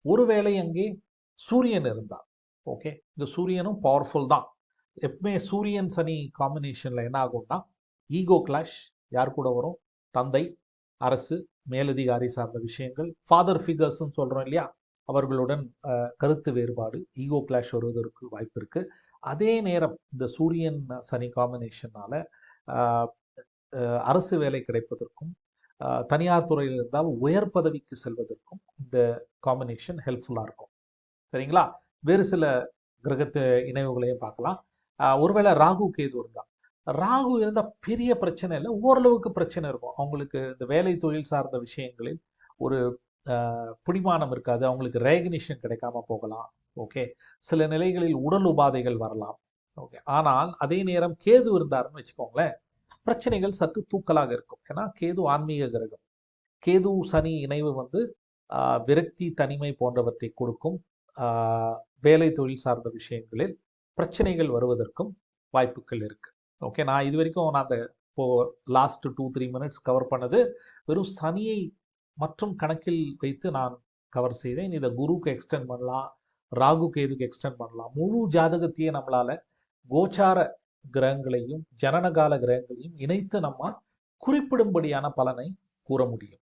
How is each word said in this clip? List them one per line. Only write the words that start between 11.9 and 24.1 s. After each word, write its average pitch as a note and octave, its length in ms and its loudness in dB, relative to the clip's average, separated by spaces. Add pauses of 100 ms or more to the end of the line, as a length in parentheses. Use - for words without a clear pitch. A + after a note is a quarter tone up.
சார்ந்த A#2+ 320 -6
விஷயங்கள், C3 560 -8 (120)
ஃபாதர் F3 340 6
ஃபிகர்ஸ்ன்னு D#3 560 -2
சொல்றோம் C3+ 260 -2
இல்லையா, C3+ 340 -4 (280)
அவர்களுடன், C3+ 680 -2 (120)
அ, B2 300 -2
கருத்து D3+ 360 0
வேறுபாடு, A#2+ 600 -4
ஈகோ C#3 360 -2
கிளாஷ் B2 220 -2
வருவதற்கு A#2 580 -4
வாய்ப்பு A2 320 -10
இருக்கு. F3+ 300 -6 (300)
அதே A3 400 0
நேரம் E3+ 380 0 (140)
இந்த B2+ 140 -4
சூரியன் D#3+ 600 -2 (140)
சனி B2 280 -6
காம்பினேஷனால, A#2+ 960 -6 (440)
அ, A#2+ 460 0 (600)
அ, A#2+ 280 -2
அரசு F3 360 2